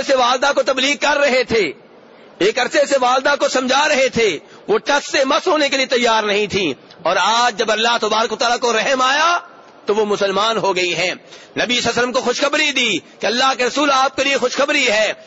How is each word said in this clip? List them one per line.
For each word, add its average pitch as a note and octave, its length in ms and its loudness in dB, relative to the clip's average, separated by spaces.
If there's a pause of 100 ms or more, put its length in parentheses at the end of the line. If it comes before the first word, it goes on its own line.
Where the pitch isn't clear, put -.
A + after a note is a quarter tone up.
سے C#4 80 2
والدہ B3+ 400 2
کو C4 80 2
تبلیغ C4 380 -2
کر D4 180 0
رہے C4 260 2
تھے، G3+ 280 0 (680)
ایک G3 200 0
عرصے C#4 300 2
سے C#4 120 2
والدہ C4 380 2
کو C#4+ 100 0
سمجھا C4 400 0
رہے C4 200 2
تھے، G#3 300 0 (300)
وہ G#3+ 100 2
ٹس - 340 -2
سے D4 120 2
مس G#3+ 220 0
ہونے D4+ 220 2
کے C4+ 80 -2
لیے C4 100 0
تیار A#3 360 2
نہیں G#3 240 0
تھی، F3 280 -2 (280)
اور F3+ 180 0
آج A3+ 380 0
جب A3 140 -2
اللہ A3+ 280 0
تبارک A3 320 -2
و G#3 40 -4
تعالیٰ A#3+ 220 0
کو A#3+ 140 -2
رحم B3+ 300 0
آیا D#4 360 2 (480)
تو G#3 80 0
وہ G#3+ 100 2
مسلمان G3+ 520 0
ہو F#3 200 0
گئی F3+ 200 -2
ہیں۔ F3 140 -2
نبی - 460 -14
صلی D3 60 -2
اللہ A3+ 180 -2
علیہ A#3 80 -2
وسلم A#3+ 240 -2
کو B3+ 80 0
خوشخبری C#4+ 520 0
دی A#3+ 260 -2 (200)
کہ G#3 80 -4
اللہ B3+ 320 0
کے B3 60 0
رسول C#4 260 0
آپ C4+ 260 2
کے C4+ 80 0
لیے C#4 120 2
خوشخبری C4 540 0
ہے، G#3 220 2 (140)